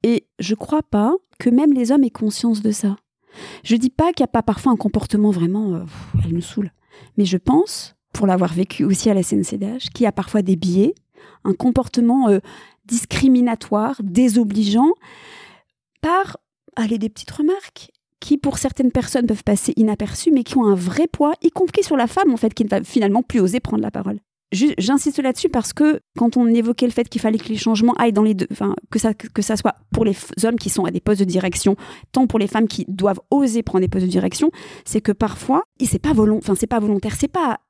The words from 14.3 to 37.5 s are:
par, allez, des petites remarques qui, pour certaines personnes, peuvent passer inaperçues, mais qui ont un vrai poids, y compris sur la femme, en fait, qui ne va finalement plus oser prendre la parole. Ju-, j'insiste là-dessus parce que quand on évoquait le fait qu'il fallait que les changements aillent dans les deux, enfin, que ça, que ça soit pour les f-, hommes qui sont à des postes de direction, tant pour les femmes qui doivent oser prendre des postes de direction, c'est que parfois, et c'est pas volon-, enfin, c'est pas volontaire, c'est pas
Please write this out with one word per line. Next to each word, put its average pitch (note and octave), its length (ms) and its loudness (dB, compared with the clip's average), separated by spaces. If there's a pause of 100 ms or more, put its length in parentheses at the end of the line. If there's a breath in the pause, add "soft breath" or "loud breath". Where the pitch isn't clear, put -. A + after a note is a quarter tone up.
par, F4+ 360 -2 (380)
allez, A3+ 240 -2
des G#3+ 100 -4
petites - 220 -16
remarques - 600 -4 (280)
qui, - 180 0
pour C#4+ 220 -2
certaines C4 320 0
personnes, B3 340 -2
peuvent G#3+ 180 -2
passer - 340 0
inaperçues, G#3+ 540 0
mais C4 120 4
qui - 140 -4
ont A#3+ 80 2
un G3+ 100 6
vrai F#3 320 -2
poids, D4+ 340 0
y E4 80 2
compris F#4 340 0
sur D#4 140 0
la A#3+ 100 2
femme, F4+ 240 2
en A#3 60 0
fait, A3+ 160 0
qui - 100 -2
ne G#3 60 -2
va G3 140 -2
finalement G#3+ 400 0
plus - 160 -2
oser F#3 200 2
prendre G#3+ 220 -4
la G#3+ 100 -6
parole. G3+ 280 -8 (320)
Ju-, A#3 260 2
j'insiste C4+ 420 0
là-dessus C4 300 0
parce A#3+ 240 -2
que D4+ 260 2 (180)
quand A#3 200 2
on B3 100 4
évoquait A#3 380 2
le A#3+ 60 0
fait A#3+ 160 -2
qu'il - 140 -6
fallait A3 160 0
que - 120 -8
les A3 80 -4
changements A3+ 360 2
aillent A#3 200 2
dans G3+ 100 2
les A3 100 4
deux, F#3 180 -2
enfin, G3+ 240 -4 (160)
que A3+ 80 -2
ça, A3 140 0
que - 280 -6
ça G#3+ 140 -2
soit G#3 200 -2 (180)
pour A3+ 120 2
les G3 80 2
f-, - 320 -4
hommes A#3 120 0
qui - 120 -6
sont F#3+ 160 0
à F3 60 -2
des F3+ 80 -4
postes G#3 220 0
de G3 40 4
direction, F#3 500 0 (360 loud breath)
tant C4 160 4
pour A3+ 100 -2
les G3+ 100 2
femmes A3 200 0
qui - 200 -6
doivent F#3+ 340 0 (100)
oser B3 320 2
prendre - 180 0
des F#3 60 2
postes F#3+ 180 -2
de F#3 60 -2
direction, F#3 400 0 (340 loud breath)
c'est - 160 -2
que G#3 120 0
parfois, B3+ 500 -2 (160)
et C4 60 0
c'est - 140 0
pas D#4 140 0
volon-, G#3+ 240 4
enfin, G3+ 180 -2
c'est G#3+ 120 -4
pas A#3 120 -2
volontaire, G#3 380 -2
c'est C#4+ 100 -2
pas C#4+ 320 -2 (100)